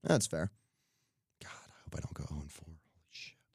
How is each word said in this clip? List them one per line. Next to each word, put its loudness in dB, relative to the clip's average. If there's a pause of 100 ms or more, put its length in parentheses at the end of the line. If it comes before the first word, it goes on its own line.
That's 8
fair. 0 (920)
God, -12
I -18
hope -12
I -2
don't -4
go -6
oh -4
and -8
four. -14
Holy -20
shit. -12 (200)